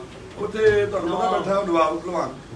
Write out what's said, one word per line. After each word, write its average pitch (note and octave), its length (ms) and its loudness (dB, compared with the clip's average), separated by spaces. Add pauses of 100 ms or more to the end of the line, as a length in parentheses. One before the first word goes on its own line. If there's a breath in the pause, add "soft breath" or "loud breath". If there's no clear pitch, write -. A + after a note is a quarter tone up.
(360)
ਉੱਥੇ G#3 500 2
ਤੁਹਾਨੂੰ F#3+ 320 -2
ਪਤਾ A3 120 2
ਬੈਠਾ F#3 280 0
ਉਹ G3+ 80 0
ਨਵਾਬ E3 320 2
ਭਲਵਾਨ, E3 360 -4 (220)